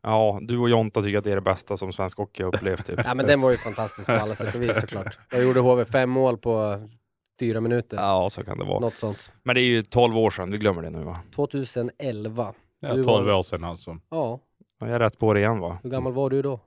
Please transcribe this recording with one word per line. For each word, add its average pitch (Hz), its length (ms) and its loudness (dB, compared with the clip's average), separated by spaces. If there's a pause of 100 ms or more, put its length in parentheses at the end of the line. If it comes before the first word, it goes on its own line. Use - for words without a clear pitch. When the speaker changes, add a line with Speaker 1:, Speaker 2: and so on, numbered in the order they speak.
Speaker 1:
Ja, 110 400 2
du 120 160 -4
och 120 120 2
Jonta 110 320 2
tycker 101 160 0
att 101 60 -2
det 104 60 0
är 98 40 2
det 95 60 0
bästa 95 360 -2
som 95 160 -8
svensk 95 260 -6
hockey 101 240 -8
har 92 140 -2
upplevt, 92 300 -2
typ. - 160 -6
Speaker 2:
<laughs> - 20 0
Ja, 123 100 -2
men 131 120 0
den 143 140 6
var 131 100 6
ju 120 60 4
fantastisk 107 500 -8
på 123 60 2
alla 107 220 0
sätt 110 200 -4
och 120 80 -4
vis, 113 180 2
såklart. 101 380 -8 (120)
Jag 123 120 0
gjorde 127 180 4
H 123 140 6
V 120 100 2
fem 127 260 2
mål 127 280 2
på 107 420 -2 (600)
fyra 113 200 0
minuter. 117 360 -2
Speaker 1:
Ja, 98 340 2
så - 140 -10
kan - 140 -8
det - 60 -4
vara. 98 160 -2
Speaker 2:
Något 117 160 -2
sånt. - 360 -8 (100)
Speaker 1:
Men 123 120 0
det 127 60 4
är 127 40 4
ju 117 180 4
tolv 117 360 4
år 110 120 6
sedan, 92 200 -6
du 104 80 -4
glömmer 98 240 2
det 80 80 -8
nu, 80 140 -8
va? 82 140 -10 (160)
Speaker 2:
Tvåtusenelva. 120 1200 -6 (260)
Speaker 3:
Ja, 139 140 -4
Speaker 2:
Du 131 100 2
Speaker 3:
tolv 107 220 4
Speaker 2:
var 104 80 4
Speaker 3:
år 92 80 2
sedan 82 220 -6
alltså. 85 340 -12 (120)
Speaker 2:
Ja. 135 300 -4 (400)
Speaker 1:
Ja, 113 60 -8
jag 117 100 -4
är 117 40 2
rätt 110 180 2
på 110 160 4
det 101 60 4
igen, 107 200 2
va? 87 220 -6
Speaker 2:
Hur 123 80 -10
gammal 131 220 -4
var 135 180 0
du 135 120 0
då? 135 240 -6